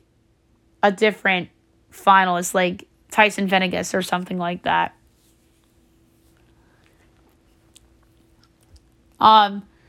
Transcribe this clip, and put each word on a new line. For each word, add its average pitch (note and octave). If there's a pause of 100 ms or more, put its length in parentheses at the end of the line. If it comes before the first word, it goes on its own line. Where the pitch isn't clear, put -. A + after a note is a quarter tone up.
(840)
a G#3
different G3 (420)
finalist, F#3
like F#3 (240)
Tyson G3+
Venegas F#3
or F#3+
something F3+
like F3
that. E3+ (4000)
Um, G#3 (260)